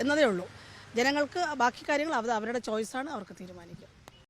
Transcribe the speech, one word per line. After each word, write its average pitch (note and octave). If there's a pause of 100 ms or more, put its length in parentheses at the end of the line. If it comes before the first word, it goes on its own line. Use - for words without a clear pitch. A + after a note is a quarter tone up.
എന്നതേ C#4+
ഉള്ളൂ. F#3 (500)
ജനങ്ങൾക്ക് D4
ബാക്കി B3
കാര്യങ്ങൾ D4+
അത് A#3
അവരുടെ A3+
ചോയ്സാണ്, A3+
അവർക്ക് G3+
തീരുമാനിക്കാം. F3 (400)